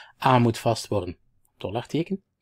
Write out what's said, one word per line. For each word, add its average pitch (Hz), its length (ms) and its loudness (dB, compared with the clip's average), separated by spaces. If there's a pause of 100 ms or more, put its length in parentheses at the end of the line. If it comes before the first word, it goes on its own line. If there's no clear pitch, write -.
(260)
A 131 140 6
moet 117 180 2
vast - 300 -2
worden, 90 300 -4 (400)
dollarteken. 143 680 -6 (180)